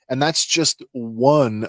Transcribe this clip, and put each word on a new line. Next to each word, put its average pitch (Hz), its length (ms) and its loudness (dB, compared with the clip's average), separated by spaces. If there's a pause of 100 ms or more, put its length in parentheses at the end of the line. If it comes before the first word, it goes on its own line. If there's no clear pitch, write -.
And 127 140 -2
that's 156 240 0
just - 360 -2 (100)
one 117 760 0